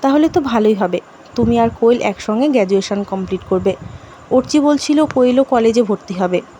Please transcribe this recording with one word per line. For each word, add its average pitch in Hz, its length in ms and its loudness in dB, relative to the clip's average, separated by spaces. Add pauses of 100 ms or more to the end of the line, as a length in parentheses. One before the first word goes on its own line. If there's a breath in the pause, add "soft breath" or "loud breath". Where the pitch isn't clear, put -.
"তাহলে 285 280 2
তো 320 120 0
ভালোই 226 340 2
হবে, 180 240 -2 (360)
তুমি 233 260 0
আর 226 100 2
কোয়েল 233 320 2
একসঙ্গে 220 460 -4
গ্র্যাজুয়েশন 202 560 0
কমপ্লিট 190 440 -8
করবে। 185 240 0 (580 loud breath)
অর্চি 254 300 0
বলছিল 294 440 0
কোয়েলও 254 400 2
কলেজে 233 380 2
ভর্তি 196 320 -4
হবে।" 180 240 -2 (200)